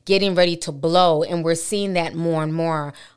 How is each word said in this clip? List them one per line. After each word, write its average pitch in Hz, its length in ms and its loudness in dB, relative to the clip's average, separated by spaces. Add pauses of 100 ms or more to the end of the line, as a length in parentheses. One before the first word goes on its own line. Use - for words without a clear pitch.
getting 190 320 2
ready 175 220 4
to 170 120 -10
blow, 165 540 2
and 170 200 -2
we're 165 120 0
seeing 202 380 -4
that 165 200 -4
more 165 300 -2
and 156 100 -4
more 160 400 -2 (220)